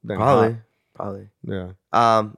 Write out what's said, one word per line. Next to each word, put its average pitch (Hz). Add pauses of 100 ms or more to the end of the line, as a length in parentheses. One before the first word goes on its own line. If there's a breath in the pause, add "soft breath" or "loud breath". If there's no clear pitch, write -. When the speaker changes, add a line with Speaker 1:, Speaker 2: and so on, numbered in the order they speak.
Speaker 1:
than 107
Speaker 2:
Probably. 113
Speaker 1:
hot. 117 (360)
Speaker 2:
Probably. 98 (180)
Speaker 1:
Yeah. 95 (220)
Speaker 2:
Um, 113